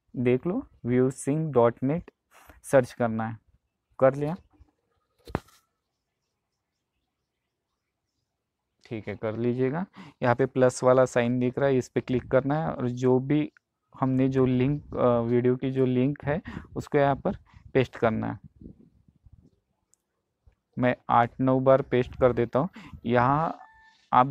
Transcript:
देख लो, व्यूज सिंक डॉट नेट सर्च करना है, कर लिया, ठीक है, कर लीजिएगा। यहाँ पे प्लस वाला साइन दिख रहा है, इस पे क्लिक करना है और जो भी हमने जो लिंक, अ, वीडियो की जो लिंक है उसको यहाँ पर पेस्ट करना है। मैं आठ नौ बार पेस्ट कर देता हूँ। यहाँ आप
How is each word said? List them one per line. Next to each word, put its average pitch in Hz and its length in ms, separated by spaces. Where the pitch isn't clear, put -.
देख 127 320
लो, 226 160
व्यूज 127 280
सिंक 151 400
डॉट 117 280
नेट 147 280
सर्च 131 280
करना 110 360
है, 110 100
कर 131 160
लिया, 147 220
ठीक 110 220
है, 101 80
कर 110 200
लीजिएगा। 127 480
यहाँ 123 120
पे 135 120
प्लस 127 380
वाला 127 220
साइन 123 340
दिख 127 180
रहा 139 100
है, 135 100
इस 120 100
पे - 120
क्लिक - 300
करना 135 260
है 160 140
और 127 200
जो 127 300
भी 147 300
हमने 131 340
जो 131 180
लिंक, 131 480
अ, 120 260
वीडियो 120 360
की 131 160
जो 131 140
लिंक 127 380
है 147 160
उसको 131 220
यहाँ 139 180
पर 190 200
पेस्ट 127 220
करना 110 300
है। 113 120
मैं 123 180
आठ 120 200
नौ 131 200
बार 131 240
पेस्ट - 320
कर 127 160
देता 120 260
हूँ। 165 100
यहाँ 127 520
आप 127 180